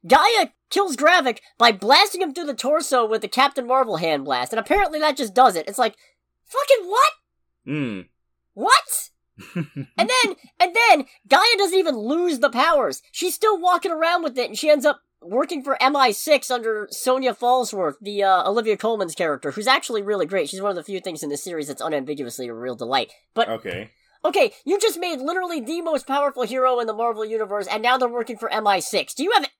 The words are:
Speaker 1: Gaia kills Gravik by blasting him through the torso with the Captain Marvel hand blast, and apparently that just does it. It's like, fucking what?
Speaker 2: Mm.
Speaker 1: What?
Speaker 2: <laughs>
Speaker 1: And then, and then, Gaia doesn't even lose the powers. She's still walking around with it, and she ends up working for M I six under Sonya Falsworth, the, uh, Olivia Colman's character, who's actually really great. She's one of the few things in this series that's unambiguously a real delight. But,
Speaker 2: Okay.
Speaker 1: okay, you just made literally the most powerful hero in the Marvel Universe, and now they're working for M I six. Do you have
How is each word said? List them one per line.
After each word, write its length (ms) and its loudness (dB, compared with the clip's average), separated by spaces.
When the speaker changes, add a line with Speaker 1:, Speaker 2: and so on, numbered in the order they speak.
Speaker 1:
Gaia 400 6
kills 260 0
Gravik 440 2
by 140 6
blasting 500 4
him 120 -4
through 120 -8
the 80 -6
torso 520 0
with 160 -2
the 60 -8
Captain 400 0
Marvel 300 2
hand 280 0
blast, 280 -2
and 60 0
apparently 400 0
that 180 0
just 160 -6
does 220 6
it. 120 -6
It's 100 -10
like, 180 0
fucking 420 2
what? 240 2
Speaker 2:
Mm. 380 -6
Speaker 1:
What? 560 0
Speaker 2:
<laughs> 180 -18
Speaker 1:
And 120 2
then, 260 0
and 160 2
then, 300 4
Gaia 280 6
doesn't 200 2
even 180 2
lose 440 -2
the 100 2
powers. 520 2
She's 220 -4
still 240 2
walking 320 0
around 320 0
with 140 -4
it, 120 -4
and 80 -10
she 120 0
ends 160 4
up 140 2
working 420 -4
for 180 -2
M 140 2
I 160 4
six 400 0
under 400 -4
Sonya 420 0
Falsworth, 680 0
the, 220 -6
uh, 260 4
Olivia 260 0
Colman's 400 -4
character, 360 -2
who's 160 -6
actually 340 0
really 240 -2
great. 240 -2
She's 120 -10
one 100 -2
of 40 -4
the 80 -8
few 160 -8
things 240 -8
in 60 -6
this 140 -6
series 260 -8
that's 120 -10
unambiguously 680 -6
a 40 -10
real 220 -8
delight. 380 -4
But, 140 0
Speaker 2:
Okay. 440 -8
Speaker 1:
okay, 260 2
you 120 0
just 220 -2
made 220 -6
literally 400 -4
the 200 -6
most 240 -4
powerful 380 -2
hero 380 0
in 60 -4
the 60 -6
Marvel 300 -2
Universe, 440 -4
and 140 -4
now 160 2
they're 120 0
working 280 -6
for 140 -8
M 160 0
I 120 4
six. 340 -4
Do 100 -6
you 80 -2
have 180 2